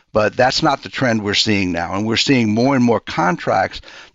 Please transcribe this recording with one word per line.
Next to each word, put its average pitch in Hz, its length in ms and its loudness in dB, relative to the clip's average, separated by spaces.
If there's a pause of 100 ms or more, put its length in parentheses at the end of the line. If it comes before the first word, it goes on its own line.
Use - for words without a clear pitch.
(120)
But 107 240 0
that's 127 260 2
not 143 200 0
the - 60 -14
trend 113 340 -2
we're 101 120 -2
seeing 98 360 0
now. 85 240 -4
And 101 100 -4
we're 113 120 -2
seeing 117 360 2
more 123 220 2
and 123 100 4
more 113 140 2
contracts 127 800 -2 (340)